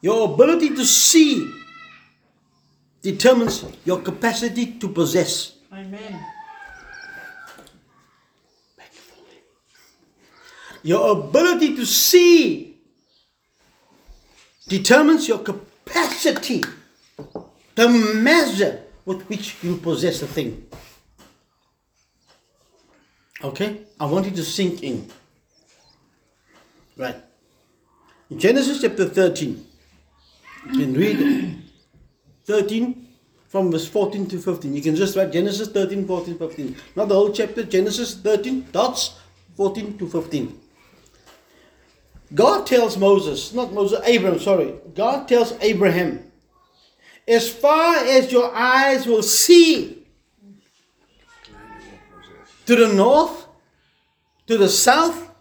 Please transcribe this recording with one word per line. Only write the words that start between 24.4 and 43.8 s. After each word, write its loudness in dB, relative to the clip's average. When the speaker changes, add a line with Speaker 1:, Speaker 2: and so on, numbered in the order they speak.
Speaker 1:
sink -6
in. -10
Right. -10
In -14
Genesis 0
chapter -2
thirteen, -2
you 0
can -2
read -2
thirteen -4
from -2
verse -2
fourteen -4
to -8
fifteen. -6
You -6
can 0
just 0
write 0
Genesis -2
thirteen, -4
fourteen, -6
fifteen. -10
Not -2
the 2
whole 4
chapter, -4
Genesis -2
thirteen -2
dots, -2
fourteen -4
to -8
fifteen. -6
God 2
tells 0
Moses, 0
not -6
Moses, -2